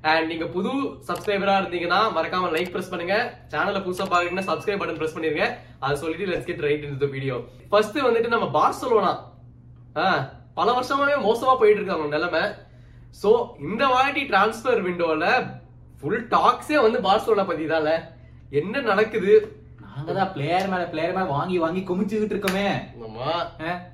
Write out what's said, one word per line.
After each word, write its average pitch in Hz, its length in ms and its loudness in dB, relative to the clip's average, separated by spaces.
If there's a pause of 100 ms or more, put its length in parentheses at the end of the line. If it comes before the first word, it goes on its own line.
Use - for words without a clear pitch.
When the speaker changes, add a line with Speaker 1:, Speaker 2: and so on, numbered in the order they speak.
Speaker 1:
And 160 240 2
நீங்க 165 180 -4
புது 185 260 -4 (140)
சப்ஸ்கிரைபரா 196 760 -2
இருந்தீங்கன்னா 175 400 0 (160)
மறக்காம 175 360 -2
லைக் 175 180 -2
பிரஸ் 190 200 -6
பண்ணுங்க. 185 480 -2 (120)
சேனலை 190 320 -2
புதுசா 185 280 -4
பாக்குறீங்கன்னா 175 420 0
சப்ஸ்கிரைப் 180 260 -2
பட்டன் 160 160 -4
பிரஸ் 156 240 -4
பண்ணிருங்க. 165 360 0 (240)
அதை 143 180 -2
சொல்லிட்டு 165 360 -4
let's 165 240 -4
get - 40 -10
right 147 240 0
into 139 160 -8
the 139 60 2
video. 135 380 -6 (240)
ஃபர்ஸ்ட் 208 300 2
வந்துட்டு 233 300 2
நம்ம 170 320 2
பார்சிலோனா. 202 580 2 (800)
ஆ, 160 340 2 (220)
பல 247 260 2
வருஷமாவே 285 380 2
மோசமா 240 400 4
போயிட்டு 208 240 6
இருக்காங்க 156 340 -2
நிலைமை. 165 240 0 (720)
So - 500 -2
இந்த 220 260 -2
வாட்டி 269 360 2
டிரான்ஸ்ஃபர் 214 600 0
விண்டோல 175 680 0 (500)
ஃபுல் 208 280 -4
டாக்ஸே 247 520 2
வந்து 233 180 4
பார்சிலோனா 196 480 2
பத்தி 160 180 -4
தான்ல. 160 380 0 (480)
என்ன 185 300 -2
நடக்குது? 214 840 2 (340)
Speaker 2:
நாங்க 160 160 -6
தான் 190 200 0
பிளேயர் 170 360 -2
மேல 180 160 -2
பிளேயர் 165 280 -4
மேல 185 120 -2
வாங்கி 175 340 -2
வாங்கி 165 220 0
குமிச்சுக்கிட்டு 208 580 -2
இருக்கோமே. 190 320 0 (320)
Speaker 1:
ஆமா. 151 680 -6
Speaker 2:
ஆ? 180 120 -6 (140)